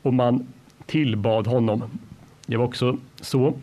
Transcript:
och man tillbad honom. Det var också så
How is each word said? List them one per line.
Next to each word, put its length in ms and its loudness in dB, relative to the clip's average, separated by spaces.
och 120 0
man 340 2
tillbad 640 0
honom. 360 0
Det 120 -2
var 80 2
också 320 -2
så 420 2